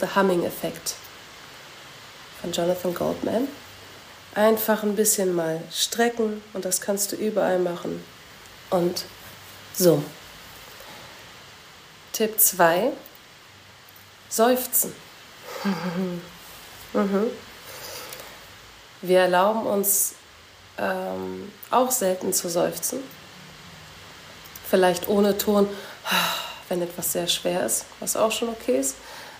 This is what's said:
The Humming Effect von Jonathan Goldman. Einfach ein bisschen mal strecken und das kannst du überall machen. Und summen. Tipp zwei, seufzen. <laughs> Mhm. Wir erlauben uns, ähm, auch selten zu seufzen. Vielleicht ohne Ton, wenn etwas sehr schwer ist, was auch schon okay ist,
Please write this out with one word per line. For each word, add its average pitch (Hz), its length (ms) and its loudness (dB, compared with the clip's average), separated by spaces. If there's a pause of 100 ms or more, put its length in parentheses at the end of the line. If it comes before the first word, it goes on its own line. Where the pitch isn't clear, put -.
The 185 60 0 (100)
Humming 180 280 4
Effect - 500 -6 (1500)
von 175 120 -6
Jonathan 175 420 0
Goldman. 180 540 0 (880)
Einfach 214 480 4
ein 208 140 2
bisschen 196 380 4
mal 160 260 0 (100)
strecken 220 720 0 (120)
und 190 100 -6
das 185 160 0
kannst 202 320 -2
du - 40 -6
überall 185 420 2
machen. 175 440 -2 (680)
Und 175 340 2 (720)
summen. 156 320 6 (2000)
Tipp 214 280 0
zwei, 180 520 6 (1400)
seufzen. 247 680 2 (680)
<laughs> 175 580 -2 (720)
Mhm. 208 360 2 (1700)
Wir 180 200 6
erlauben 185 460 4
uns, - 480 2 (640)
ähm, 190 720 -4 (180)
auch 247 200 6
selten 185 420 0
zu 180 160 0
seufzen. 170 520 0 (1700)
Vielleicht 180 400 4
ohne 202 300 4
Ton, 202 300 4 (1000)
wenn 175 140 0
etwas 170 300 -4
sehr 170 160 -2
schwer 180 360 0
ist, - 200 -2 (160)
was - 160 -2
auch 220 160 4
schon 233 160 -2
okay 247 300 0
ist, 269 180 -2 (440)